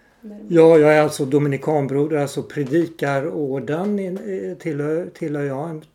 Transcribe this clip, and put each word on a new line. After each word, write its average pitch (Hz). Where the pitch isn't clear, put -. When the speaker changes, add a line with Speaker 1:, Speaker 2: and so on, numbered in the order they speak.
Speaker 1:
Närmare. 208
Speaker 2:
Ja, 165
jag 151
är 151
alltså 147
dominikanbroder, 143
alltså 139
predikarorden 147
in, 190
eh, 190
tillhör, 160
tillhör 147
jag. 139
En 156